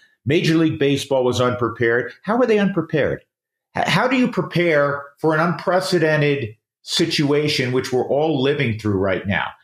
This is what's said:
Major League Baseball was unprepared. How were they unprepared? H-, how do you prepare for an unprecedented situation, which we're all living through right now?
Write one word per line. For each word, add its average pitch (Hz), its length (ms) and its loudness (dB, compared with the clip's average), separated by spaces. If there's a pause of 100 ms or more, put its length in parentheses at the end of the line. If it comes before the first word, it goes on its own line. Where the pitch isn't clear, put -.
(240)
Major 160 300 2
League 160 240 2
Baseball 135 460 0
was 123 160 0
unprepared. 120 720 0 (100)
How 214 140 -2
were 247 100 2
they 214 140 2
unprepared? 156 640 -2 (520)
H-, - 120 -2
how 196 180 0
do 254 100 0
you 254 140 2
prepare 151 720 0 (160)
for 156 160 0
an 156 60 0
unprecedented 156 1120 0 (280)
situation, 147 920 0
which 127 200 -2
we're 127 160 0
all 143 320 0
living 131 380 0
through 101 200 0
right 95 280 -2
now? 85 220 -2 (160)